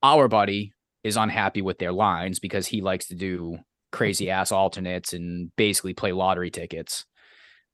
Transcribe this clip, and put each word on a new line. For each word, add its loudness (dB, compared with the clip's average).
our 8
buddy 2
is 0
unhappy 2
with -2
their -2
lines 0
because -4
he -4
likes -2
to -12
do -6
crazy -2
ass 0
alternates -2
and -8
basically 2
play -2
lottery 0
tickets. -10